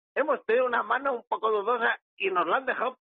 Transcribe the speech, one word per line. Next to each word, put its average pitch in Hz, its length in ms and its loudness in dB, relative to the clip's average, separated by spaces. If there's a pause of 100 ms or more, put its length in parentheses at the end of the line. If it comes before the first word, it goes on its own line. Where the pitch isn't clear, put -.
(160)
Hemos 269 300 0
tenido 247 200 4
una 240 160 0
mano 247 320 -2
un 233 140 -6
poco 220 240 -2
dudosa 226 480 0 (160)
y 196 140 -2
nos 175 180 0
la 196 100 2
han 269 80 -4
dejado 247 380 -4